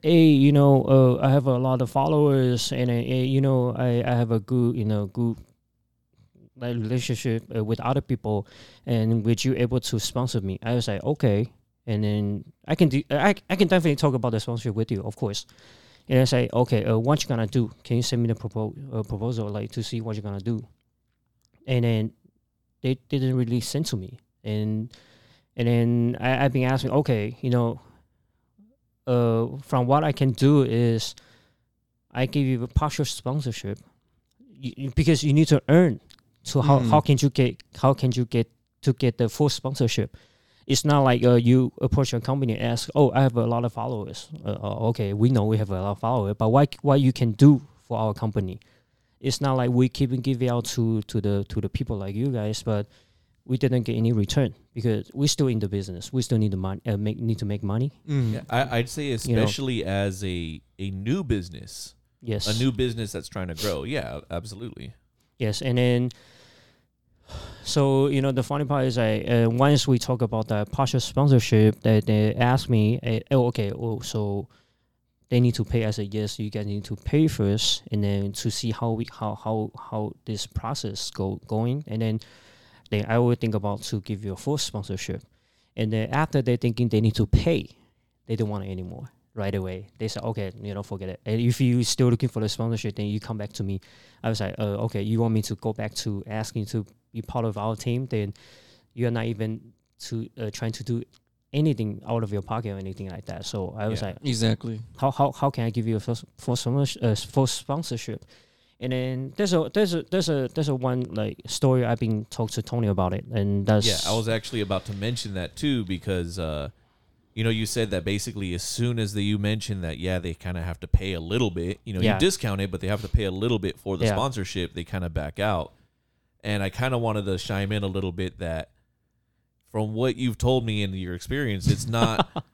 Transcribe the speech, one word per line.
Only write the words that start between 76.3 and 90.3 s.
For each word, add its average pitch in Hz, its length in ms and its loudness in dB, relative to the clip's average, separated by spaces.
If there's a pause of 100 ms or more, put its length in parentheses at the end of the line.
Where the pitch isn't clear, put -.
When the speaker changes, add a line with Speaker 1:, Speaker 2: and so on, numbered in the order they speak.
Speaker 1:
you 104 120 -4
guys 104 160 -6
need 101 180 -6
to 104 120 -8
pay 156 320 2
first, - 640 0
and 104 100 0
then 101 300 0
to - 180 -4
see 113 220 -4
how 117 200 -4
we, 113 180 -4
how, 107 260 -6
how, 110 340 -4 (200)
how 107 220 -6 (120)
this 107 220 -6
process - 640 -6
go, 98 360 -4
going, 120 400 -2
and 110 160 -4
then, 110 180 0 (720)
then 104 180 0
I 113 100 2
will 120 180 4
think 110 180 -2
about 104 300 -2
to 107 160 -4
give 104 240 -8
you 98 80 -6
a 90 40 -8
full 143 220 -4
sponsorship." - 640 -6 (540)
And 110 160 0
then 110 180 -2
after 147 320 0
they 120 140 2
thinking 117 320 0
they 107 120 2
need 110 140 2
to 110 120 2
pay, - 420 2 (580)
they 113 100 -4
don't 107 140 -2
want 101 140 -6
it 98 60 -10
anymore 92 400 -12 (240)
right 98 200 -6
away. 92 320 -6 (120)
They 110 100 -6
say, - 120 -8
"Okay, 110 300 -6 (100)